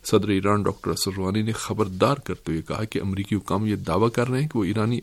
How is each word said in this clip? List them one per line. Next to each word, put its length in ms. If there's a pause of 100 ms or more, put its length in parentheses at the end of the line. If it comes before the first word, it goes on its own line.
صدر 240
ایران 340
ڈاکٹر 280
حسن 260
روحانی 260
نے 100
خبردار 640
کرتے 360
ہوئے 100
کہا 220
کہ 160
امریکی 360
حکام 300
یہ 100
دعویٰ 340
کر 180
رہے 140
ہیں 60
کہ 100
وہ 60
ایرانی 380